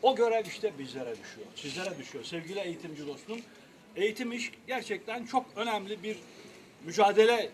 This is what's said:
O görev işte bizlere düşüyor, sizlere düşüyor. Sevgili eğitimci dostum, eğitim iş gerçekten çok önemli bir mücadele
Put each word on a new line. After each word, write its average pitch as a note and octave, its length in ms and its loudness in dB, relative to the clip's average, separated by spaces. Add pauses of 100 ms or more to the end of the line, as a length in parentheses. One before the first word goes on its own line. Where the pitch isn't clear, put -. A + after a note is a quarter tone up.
O B3 140 6
görev A3+ 300 4
işte G3+ 320 -4
bizlere B2+ 320 -8
düşüyor, G#2+ 360 -12 (100)
sizlere E3 420 -8
düşüyor. A#2+ 260 -10
Sevgili E3+ 360 -6
eğitimci E3 460 -8
dostum, E3+ 320 -10 (580)
eğitim A3 360 -2
iş A#3+ 180 -6 (160)
gerçekten A#3 600 -6
çok B3+ 200 2 (100)
önemli G#3 460 -2
bir G#3+ 140 -4 (680)
mücadele G#3 680 6